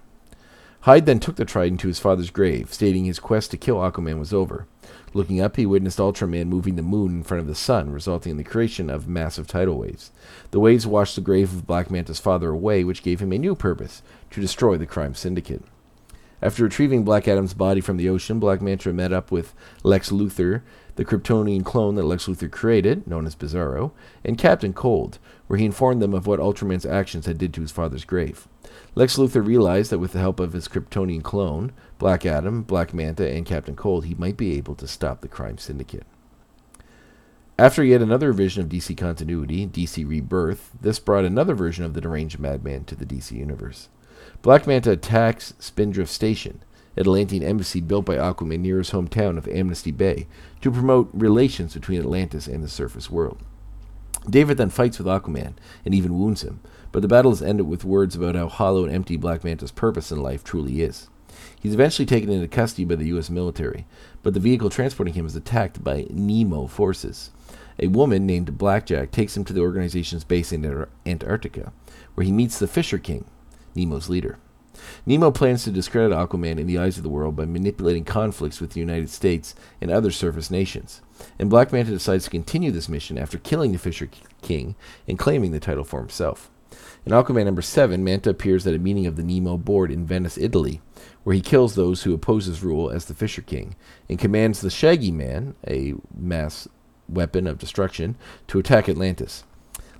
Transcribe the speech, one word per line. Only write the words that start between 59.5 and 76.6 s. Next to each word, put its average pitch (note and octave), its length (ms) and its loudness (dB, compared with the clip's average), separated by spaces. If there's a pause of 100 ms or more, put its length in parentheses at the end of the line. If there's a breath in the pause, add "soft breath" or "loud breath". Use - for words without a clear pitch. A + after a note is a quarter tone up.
purpose G2 400 -2
in D#2 100 -6
life C#2 220 -6
truly D2+ 400 -4
is. - 260 -6 (520 loud breath)
He's G#2+ 140 -2
eventually C3+ 320 4
taken A2 240 2
into F2+ 180 0
custody A2+ 360 0
by E2+ 120 0
the D#2 100 -2
U E2+ 120 -2
S D#2+ 120 -6
military, F2 560 -4 (360 loud breath)
but F#2+ 120 0
the F#2+ 60 -2
vehicle A2 300 2
transporting G#2+ 440 -2
him E2+ 120 -4
is D2+ 100 -8
attacked G2+ 460 -2
by C#2 280 -4
Nemo G2+ 560 0
forces. - 640 -4 (480 loud breath)
A - 80 0
woman G2 400 4
named F2 320 -2
Blackjack F#2+ 540 0
takes G#2 240 -2
him G2+ 80 -4
to - 80 -10
the F#2 80 0
organization's F2 640 -2
base F2 280 -2
in D#2 100 -4
Antar-, D2 260 -4 (180)
Antarctica, - 640 -6 (420 loud breath)
where F2 100 0
he F#2+ 80 2
meets A#2 260 2
the G2 80 -2
Fisher C3 320 -2
King, - 260 -8 (500 soft breath)
Nemo's D#2+ 340 -4
leader. F2+ 300 -4 (680 loud breath)
Nemo D3+ 240 6
plans B2 340 2
to A2 60 -4
discredit G2 460 2
Aquaman E2+ 420 -2
in D#2 80 -2